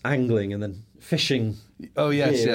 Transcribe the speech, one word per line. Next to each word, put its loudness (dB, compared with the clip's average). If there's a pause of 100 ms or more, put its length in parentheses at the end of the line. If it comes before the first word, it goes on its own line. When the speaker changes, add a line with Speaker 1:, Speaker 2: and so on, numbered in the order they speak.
Speaker 1:
angling 0
and -6
then -8 (160)
fishing -2 (420)
Speaker 2:
Oh, 2
yes, 2
Speaker 1:
gear 2